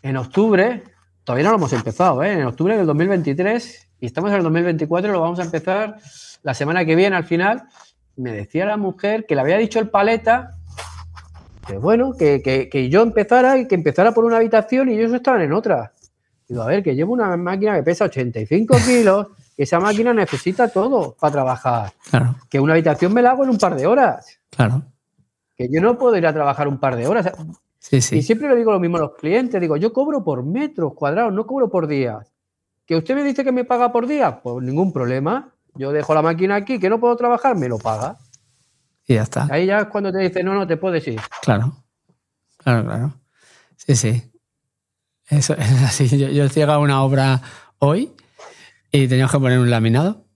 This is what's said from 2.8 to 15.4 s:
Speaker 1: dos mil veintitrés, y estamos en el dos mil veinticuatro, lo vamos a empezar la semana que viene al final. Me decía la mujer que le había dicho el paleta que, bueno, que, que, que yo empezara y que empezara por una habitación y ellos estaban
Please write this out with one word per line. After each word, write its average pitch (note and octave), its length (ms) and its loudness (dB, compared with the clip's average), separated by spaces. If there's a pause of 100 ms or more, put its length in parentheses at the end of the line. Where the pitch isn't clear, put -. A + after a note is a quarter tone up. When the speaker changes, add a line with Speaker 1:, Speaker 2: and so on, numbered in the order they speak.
Speaker 1:
dos D3 80 0
mil E3 120 2
veintitrés, F#3+ 800 -2 (120)
y B2+ 80 -10
estamos F3+ 240 -4
en G3+ 60 0
el F3+ 60 0
dos D#3+ 80 0
mil E3+ 120 2
veinticuatro, E3+ 480 -2
lo F3+ 100 0
vamos F3 180 -2
a F3+ 40 -4
empezar F#3+ 540 -4 (440)
la C3+ 140 -6
semana E3 300 -2
que D#3+ 100 2
viene F#3+ 200 2
al F3 100 -2
final. F#3+ 380 -2 (520)
Me B2+ 160 -8
decía G#2+ 340 -4
la G#3 120 -4
mujer G#3 500 -4
que D#3+ 80 0
le C#3 60 0
había D#3+ 160 2
dicho A3+ 220 0
el A3 100 -4
paleta A3+ 680 0 (1120)
que, G2 100 -10
bueno, A#3 400 2
que, C#3+ 240 2
que, C3 280 -2
que C3 200 -2
yo F#3+ 140 4
empezara A#3+ 560 4
y B3 80 -4
que G3+ 80 2
empezara F3 380 2
por A3+ 120 2
una A#3 120 2
habitación A3+ 520 2
y A#3 40 0
ellos A3+ 200 0
estaban B3 280 0